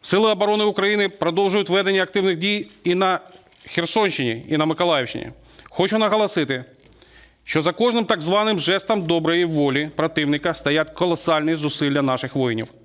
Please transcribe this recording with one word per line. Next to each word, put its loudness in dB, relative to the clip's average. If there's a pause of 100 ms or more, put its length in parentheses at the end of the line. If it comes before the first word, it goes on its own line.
(140)
Сили 4
оборони 0
України 0
продовжують 0
ведення 2
активних 0
дій -2 (180)
і 2
на 0 (460)
Херсонщині, -2
і 0
на 2
Миколаївщині. 0 (400)
Хочу 0
наголосити, 0 (800)
що -2
за 0
кожним 2
так -2
званим 0
жестом 0
доброї 0
волі 0
противника 0
стоять 0
колосальні 0
зусилля 0
наших -2
воїнів. -2 (120)